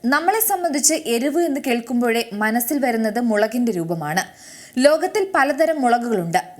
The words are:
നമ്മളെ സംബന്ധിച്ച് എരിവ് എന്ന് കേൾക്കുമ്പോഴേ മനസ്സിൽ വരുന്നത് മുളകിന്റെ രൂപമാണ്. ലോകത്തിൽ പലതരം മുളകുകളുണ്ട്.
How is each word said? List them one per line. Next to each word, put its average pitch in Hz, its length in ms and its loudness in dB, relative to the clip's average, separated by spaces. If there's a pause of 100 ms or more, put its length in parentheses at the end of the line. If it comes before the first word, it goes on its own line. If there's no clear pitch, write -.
(140)
നമ്മളെ 370 340 2
സംബന്ധിച്ച് 320 480 0 (180)
എരിവ് 277 340 0
എന്ന് 277 180 -2
കേൾക്കുമ്പോഴേ 233 560 0 (200)
മനസ്സിൽ 233 420 0
വരുന്നത് 226 440 0
മുളകിന്റെ 220 480 2
രൂപമാണ്. 165 460 -2 (640)
ലോകത്തിൽ 349 380 4 (120)
പലതരം 302 500 2
മുളകുകളുണ്ട്. 226 560 0 (200)